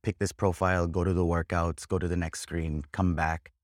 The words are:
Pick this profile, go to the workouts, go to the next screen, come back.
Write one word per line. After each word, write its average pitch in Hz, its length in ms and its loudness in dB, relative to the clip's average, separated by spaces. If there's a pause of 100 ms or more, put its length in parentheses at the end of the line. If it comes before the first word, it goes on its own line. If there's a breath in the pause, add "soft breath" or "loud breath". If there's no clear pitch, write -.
Pick - 160 -4
this 98 120 0
profile, 92 560 2
go 87 160 0
to 92 100 2
the 87 120 2
workouts, 85 640 0
go 95 100 0
to 90 80 -2
the 85 100 -2
next 82 240 -4
screen, 80 520 -4
come 92 240 2
back. 80 340 -2 (140)